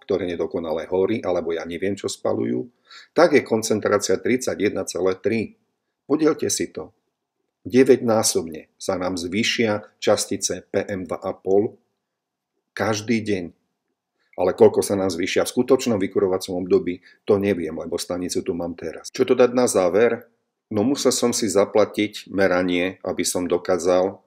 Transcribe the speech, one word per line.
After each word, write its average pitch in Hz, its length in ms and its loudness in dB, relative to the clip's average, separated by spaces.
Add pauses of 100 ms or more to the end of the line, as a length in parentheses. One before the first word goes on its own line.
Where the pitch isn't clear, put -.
ktoré 90 240 -2
nedokonale 82 640 -4
horí, 95 320 0
alebo 85 320 -2
ja 78 80 -6
neviem, 85 320 -4
čo - 160 -8
spalujú, 117 560 -4 (480)
tak 165 160 6
je 127 80 6
koncentrácia 104 800 0
tridsaťjeden 98 640 -2
celé 92 320 -2
tri. 110 240 -2 (640)
Podielte 151 480 0
si 85 160 -4
to. - 240 -14 (720)
Deväťnásobne 110 1120 2
sa - 160 -4
nám 90 240 -4
zvýšia 104 800 -2
častice 98 720 -2
P 98 160 -2
M 95 160 -6
dva 85 160 -8
a 95 160 -6
pol 101 400 0 (960)
každý 107 560 -2
deň. 92 180 -2 (920)
Ale 90 160 2
koľko 110 320 6
sa 104 80 -2
nám 95 160 0
zvýšia 87 320 0
v - 80 -4
skutočnom 123 480 2
vykurovacom 95 640 -2
období, 90 400 0 (240)
to 101 160 2
neviem, 87 320 -2
lebo 80 240 -6
stanicu 90 480 -6
tu 92 80 -2
mám 85 240 -6
teraz. - 320 -12
Čo 131 160 -2
to 127 80 2
dať 120 160 6
na 123 160 2
záver? 110 640 2 (400)
No 107 160 0
musel 135 240 0
som 120 240 0
si 107 160 -2
zaplatiť 101 800 0
meranie, 90 720 0
aby 87 240 -4
som 90 240 -4
dokázal 90 760 0